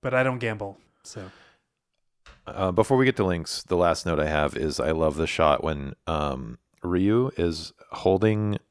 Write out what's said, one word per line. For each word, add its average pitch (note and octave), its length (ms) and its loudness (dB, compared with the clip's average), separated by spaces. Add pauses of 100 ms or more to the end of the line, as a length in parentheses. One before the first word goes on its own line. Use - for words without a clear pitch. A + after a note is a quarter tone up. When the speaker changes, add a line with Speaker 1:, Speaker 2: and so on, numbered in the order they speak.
Speaker 1:
But C3 100 -4
I B2+ 100 4
don't B2+ 180 0
gamble, G#2 360 -6 (280)
so. F#2+ 260 -16 (1160)
Speaker 2:
Uh, F#2+ 260 -2
before A2 240 4
we C3 80 6
get C3 120 2
to G#2 80 0
links, F2 380 -4
the - 140 -2
last E2+ 280 2
note E2 140 0
I D2+ 100 2
have D2+ 280 0
is D2+ 240 -2
I D2 100 0
love D#2+ 260 2
the D#2+ 100 -2
shot D#2 360 2
when, C#2+ 320 -6 (120)
um, C#2 520 -4 (240)
Ryu G2+ 540 2
is E2 360 -2 (200)
holding G#2 680 2 (120)